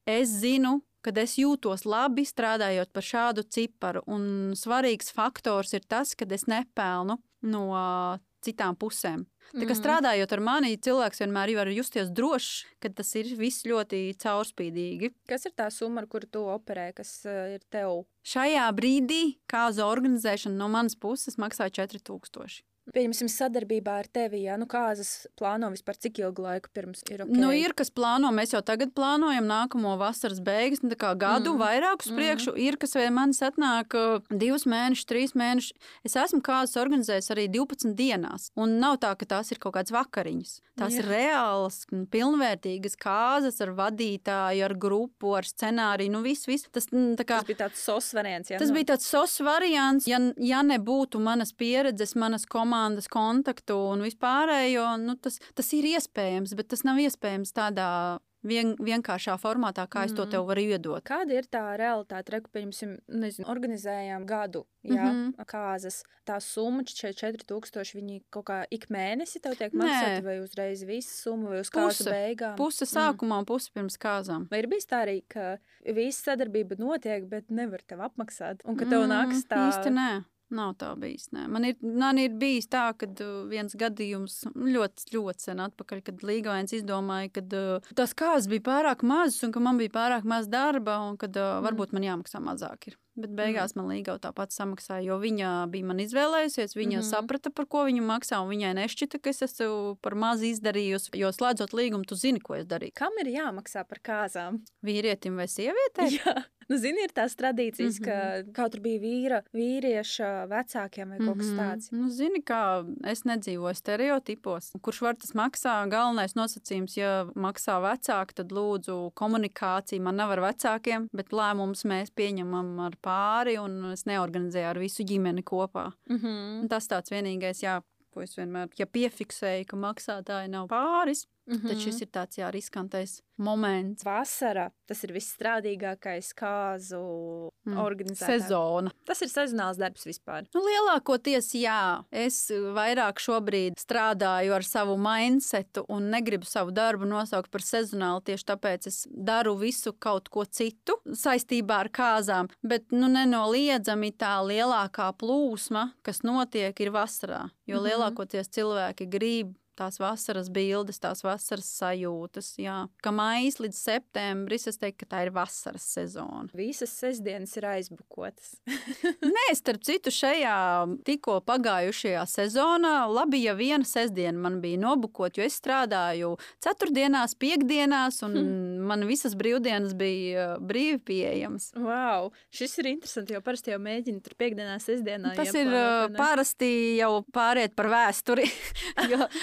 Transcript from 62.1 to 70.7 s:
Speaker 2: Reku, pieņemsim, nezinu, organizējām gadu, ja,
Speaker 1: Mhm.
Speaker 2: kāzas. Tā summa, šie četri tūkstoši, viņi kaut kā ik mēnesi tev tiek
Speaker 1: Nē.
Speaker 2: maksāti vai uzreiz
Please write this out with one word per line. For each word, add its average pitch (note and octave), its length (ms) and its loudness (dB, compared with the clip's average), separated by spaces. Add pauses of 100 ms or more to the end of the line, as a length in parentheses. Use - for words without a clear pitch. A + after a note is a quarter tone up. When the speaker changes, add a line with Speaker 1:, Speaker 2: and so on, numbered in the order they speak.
Speaker 2:
Reku, A3 180 -4
pieņemsim, G3+ 480 -8 (120)
nezinu, G#3+ 360 -4
organizējām G3+ 800 -4
gadu, G3+ 400 -4 (180)
ja, B3 300 2
Speaker 1:
Mhm. B3 220 -2 (100)
Speaker 2:
kāzas. F#3+ 580 -6 (240)
Tā G3+ 140 -4
summa, A#3+ 440 -2
šie G#3 300 -8
četri A3 300 -6
tūkstoši, G3+ 560 -8
viņi G3+ 300 -10
kaut G#3 160 -10
kā F#3+ 240 -4
ik A3 180 -8
mēnesi A3 540 -4
tev B3+ 160 -4
tiek G#3+ 140 -4
Speaker 1:
Nē. E4 120 2
Speaker 2:
maksāti A3+ 400 2
vai F#3+ 160 -4
uzreiz G3 460 -6